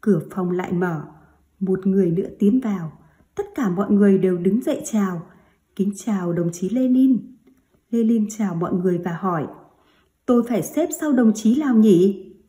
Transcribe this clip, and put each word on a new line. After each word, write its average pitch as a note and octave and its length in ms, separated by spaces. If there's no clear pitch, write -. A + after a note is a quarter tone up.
Cửa F#3+ 200
phòng F3+ 200
lại F3+ 220
mở, E3+ 320
một F#3 260
người F#3+ 240
nữa E3+ 180
tiến G#3+ 220
vào. F#3 320
Tất G4+ 200
cả B3 140
mọi F3+ 220
người G3+ 280
đều F3+ 200
đứng F#3+ 240
dậy - 220
chào. F#3+ 380
"Kính G3+ 200
chào F3+ 360
đồng E3+ 200
chí F#3 160
Lenin." B3+ 680
Lenin A3+ 360
chào F#3+ 160
mọi E3 180
người F3+ 260
và F3 220
hỏi, E3+ 260
"Tôi A#3+ 220
phải G#3 140
xếp D#4 260
sau D4+ 120
đồng A#3+ 220
chí A#3 260
nào C4 160
nhỉ?" G3+ 560